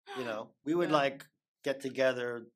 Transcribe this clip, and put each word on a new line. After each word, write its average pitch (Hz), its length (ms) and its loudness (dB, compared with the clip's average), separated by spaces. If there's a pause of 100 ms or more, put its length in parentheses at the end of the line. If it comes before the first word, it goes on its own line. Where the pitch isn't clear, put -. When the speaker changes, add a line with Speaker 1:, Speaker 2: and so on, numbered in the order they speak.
(140)
Speaker 1:
You 127 120 -8
know, 113 260 -8 (140)
we 147 100 0
would, 175 140 2
Speaker 2:
Yeah. - 20 0
Speaker 1:
like, 143 340 2 (380)
get 139 160 -2
together, 123 760 0